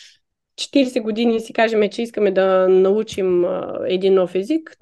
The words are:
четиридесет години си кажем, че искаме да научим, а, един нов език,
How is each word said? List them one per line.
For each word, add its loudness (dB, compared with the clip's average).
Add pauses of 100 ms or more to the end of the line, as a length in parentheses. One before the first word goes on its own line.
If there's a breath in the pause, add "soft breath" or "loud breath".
(560 loud breath)
четиридесет 0
години 0
си -14
кажем, 0
че -8
искаме -2
да 2
научим, 2
а, -6
един 0
нов 0
език, -4